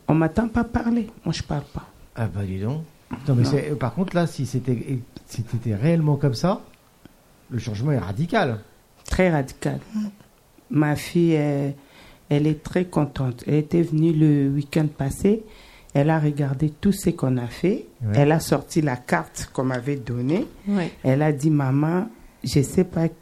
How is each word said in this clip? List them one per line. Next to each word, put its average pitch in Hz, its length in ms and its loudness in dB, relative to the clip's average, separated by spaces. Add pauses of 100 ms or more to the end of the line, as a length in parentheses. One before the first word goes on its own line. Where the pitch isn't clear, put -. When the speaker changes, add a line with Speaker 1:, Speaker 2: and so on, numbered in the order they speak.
Speaker 1:
On 151 80 2
m'attend 160 320 2
pas 233 140 0
à 233 40 0
parler, 233 420 -2 (160)
moi 160 100 -2
je - 100 -8
parle 147 200 -6 (100)
pas. - 140 -10 (280)
Speaker 2:
Ah 113 120 -2
bah 92 180 -6
dis 95 140 -6
donc. 127 220 -4 (460)
Non, 139 80 4
mais 120 80 6
Speaker 1:
Non. 135 80 4
Speaker 2:
c'est, 143 200 0
euh, 147 40 -2
par 120 180 -2
contre 180 220 -4
là, 170 120 4
si 143 180 -4
c'était, 127 540 -4 (280)
si - 160 -8
t'étais 113 320 -4
réellement 151 400 2
comme 139 180 0
ça, 175 280 -2 (880)
le 123 100 -4
changement 113 320 -4
est 131 80 2
radical. 117 600 -2 (460)
Speaker 1:
Très 185 240 2
radical. 139 500 -2 (140)
Speaker 3:
Mm. 214 60 -2 (720)
Speaker 1:
Ma 147 240 0
fille, 170 380 2
elle, 143 420 0 (540)
elle 147 180 2
est 151 160 0
très 180 220 -2
contente. 135 600 -2
Elle 143 100 2
était 151 280 2
venue 160 300 2
le 147 360 4
week-end 147 380 0
passé. 170 560 0 (500)
Elle 143 160 4
a 160 100 4
regardé 147 520 0
tout 202 220 0
ce 185 180 0
qu'on 131 260 0
a 120 100 -4
fait. 202 380 -2 (180)
Speaker 2:
Ouais. 104 120 0
Speaker 1:
Elle 143 160 6
a 160 80 4
sorti 151 420 0
la 139 160 0
carte - 560 -4
qu'on 135 120 -2
m'avait 131 320 -2
donnée. 123 500 -2 (200)
Speaker 4:
Ouais. 196 240 0 (120)
Speaker 1:
Elle 135 180 2
a 156 100 2
dit, « 147 200 0
Maman, 147 560 2 (360)
je 135 180 2
sais 180 240 2
pas 165 220 -2 (140)